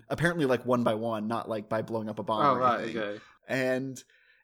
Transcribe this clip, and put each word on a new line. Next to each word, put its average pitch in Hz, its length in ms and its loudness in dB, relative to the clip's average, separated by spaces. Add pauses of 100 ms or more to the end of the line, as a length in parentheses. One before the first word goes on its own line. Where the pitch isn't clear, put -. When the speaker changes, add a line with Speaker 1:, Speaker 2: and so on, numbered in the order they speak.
Speaker 1:
apparently, 156 360 2
like, 123 200 2
one 120 180 4
by 117 120 2
one, 110 340 -4
not, 117 180 -2
like, 107 220 -4
by 110 120 0
blowing 110 280 -4
up 104 100 -8
a 104 40 -6
bomb 110 220 2
Speaker 2:
Oh, 135 100 6
Speaker 1:
or 123 40 0
Speaker 2:
right, 120 240 4
Speaker 1:
anything. 113 180 -4
Speaker 2:
okay. 104 180 -6 (280)
Speaker 1:
And, 131 560 -2 (400)